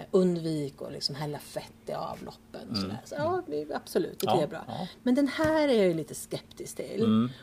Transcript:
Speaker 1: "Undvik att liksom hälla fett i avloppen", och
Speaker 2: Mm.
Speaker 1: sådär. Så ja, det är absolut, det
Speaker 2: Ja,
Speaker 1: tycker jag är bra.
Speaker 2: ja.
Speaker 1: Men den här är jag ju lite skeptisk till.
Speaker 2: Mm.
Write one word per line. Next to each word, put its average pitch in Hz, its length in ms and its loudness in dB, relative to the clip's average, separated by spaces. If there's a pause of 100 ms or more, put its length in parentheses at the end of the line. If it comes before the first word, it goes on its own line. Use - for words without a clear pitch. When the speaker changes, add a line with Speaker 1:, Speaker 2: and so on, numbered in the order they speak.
(120)
Speaker 1:
"Undvik 165 720 2
att 127 100 -8
liksom 143 240 -6
hälla 147 240 -4
fett - 340 -10 (160)
i 151 40 -4
avloppen", - 760 -10
och - 80 -4
Speaker 2:
Mm. 196 40 -2
Speaker 1:
sådär. 190 240 -6
Så - 120 -10
ja, 339 300 0
det 294 140 -4
är 302 140 -6
absolut, - 440 -2
det - 60 -2
Speaker 2:
Ja, - 60 2
Speaker 1:
tycker - 40 6
jag - 80 4
är - 40 0
bra. - 200 -10
Speaker 2:
ja. - 200 -6 (160)
Speaker 1:
Men 247 120 4
den 285 120 6
här 311 400 4
är 269 60 6
jag 202 140 8
ju 175 60 4
lite 160 220 -4
skeptisk - 600 -12
till. - 280 -6
Speaker 2:
Mm. 113 260 6 (140)